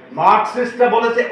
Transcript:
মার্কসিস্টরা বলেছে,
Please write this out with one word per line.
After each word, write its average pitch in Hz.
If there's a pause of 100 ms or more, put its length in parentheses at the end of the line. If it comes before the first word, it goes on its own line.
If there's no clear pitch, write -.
(120)
মার্কসিস্টরা 226
বলেছে, 233